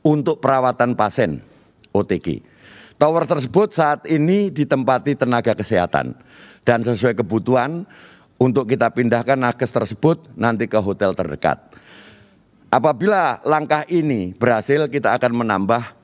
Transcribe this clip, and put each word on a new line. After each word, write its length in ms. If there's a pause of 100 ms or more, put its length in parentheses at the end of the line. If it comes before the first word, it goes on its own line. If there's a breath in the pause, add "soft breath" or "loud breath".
untuk 400
perawatan 560
pasien 480 (480 soft breath)
O 80
T 160
G. 240 (560 loud breath)
Tower 320
tersebut 480
saat 320
ini 400
ditempati 640
tenaga 400
kesehatan 640 (480 loud breath)
dan 160
sesuai 320
kebutuhan 720 (560 loud breath)
untuk 240
kita 240
pindahkan 480
nakes 320
tersebut 640
nanti 320
ke 160
hotel 320
terdekat. 560 (1040 loud breath)
Apabila 720
langkah 400
ini 480
berhasil, 560
kita 320
akan 240
menambah 400 (180)